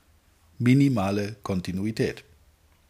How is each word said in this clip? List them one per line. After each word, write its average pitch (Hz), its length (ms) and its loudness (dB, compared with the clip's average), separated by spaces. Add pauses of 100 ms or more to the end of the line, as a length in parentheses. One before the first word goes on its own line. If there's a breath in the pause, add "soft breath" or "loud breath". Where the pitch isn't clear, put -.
(580)
Minimale 110 840 2
Kontinuität. 95 800 -4 (680)